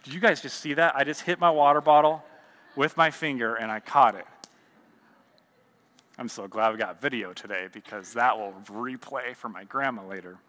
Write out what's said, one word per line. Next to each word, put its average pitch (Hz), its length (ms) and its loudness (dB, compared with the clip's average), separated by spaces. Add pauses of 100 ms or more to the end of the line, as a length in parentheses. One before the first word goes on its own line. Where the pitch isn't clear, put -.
Did 139 100 -16
you 180 80 -10
guys 196 220 4
just - 180 -12
see 147 140 -6
that? 160 200 4
I 139 100 2
just 147 180 -4
hit 170 180 -2
my 175 80 6
water 147 320 6
bottle 151 420 6 (540)
with 151 220 0
my 160 120 4
finger 123 440 -4
and 113 180 -6
I 110 80 -6
caught 117 340 4
it. 90 120 -14 (1900)
I'm 123 100 -10
so 101 180 -12
glad 110 260 0
we 110 60 -8
got 92 220 -6
video 117 320 -6
today 95 400 -10
because 104 400 -16
that 117 240 0
will 101 160 -8 (140)
replay 123 680 -10
for 120 140 -14
my 95 160 -14
grandma 123 420 -6
later. 90 300 -14 (120)